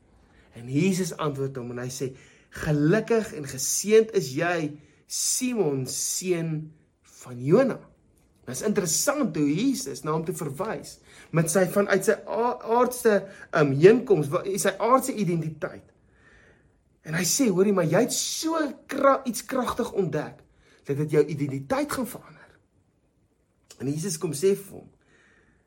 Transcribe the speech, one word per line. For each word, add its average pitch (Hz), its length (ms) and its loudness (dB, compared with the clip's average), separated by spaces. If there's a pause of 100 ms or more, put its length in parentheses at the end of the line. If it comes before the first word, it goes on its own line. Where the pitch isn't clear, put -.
(560)
En 120 140 -16
Jesus 170 480 0
antwoord 135 380 -4
hom, 123 160 -8
en 120 60 -10
hy 123 120 -8
sê, 135 260 -8 (340)
"Gelukkig 202 840 2
en 147 120 -10
geseënd 214 640 2
is 143 240 -2
jy, 165 420 -2 (300)
Simon, 175 800 -2
seun 165 840 -4 (300)
van 123 420 -16
Jona." 202 360 4 (640)
Dit 135 100 -8
is 139 60 -8
interessant 202 720 0
hoe 147 200 0
Jesus 208 480 -4
na 151 80 -4
hom 160 140 -4
toe 175 100 -6
verwys, 160 640 -8 (320)
met 160 180 2
sy, 190 160 4
vanuit 196 400 2
sy 220 60 4 (160)
a-, 240 340 -2
aardse, 226 640 2 (240)
ehm, 143 200 4
heenkoms, 170 560 6
wa-, 175 300 -4
sy 190 200 0
aardse 262 360 2
identiteit. 165 720 -4 (1200)
En 156 100 -8
hy 175 100 -2
sê, 240 260 2
"Hoorie, 196 240 4
maar 180 120 2
jy 165 140 4
het 254 140 2
so 320 600 -4 (140)
kra-, 269 380 2
iets - 200 -6
kragtig - 460 -4
ontdek, 151 520 -4 (420)
dat 139 120 -4
dit 151 140 -2
jou 151 140 6
identiteit 147 640 -4
gaan 254 160 -4
verander." - 520 -20 (1200)
En 123 80 -6
Jesus 160 300 -4
kom 170 140 -4
sê 190 240 2
vir - 240 -14
hom, - 100 -20 (760)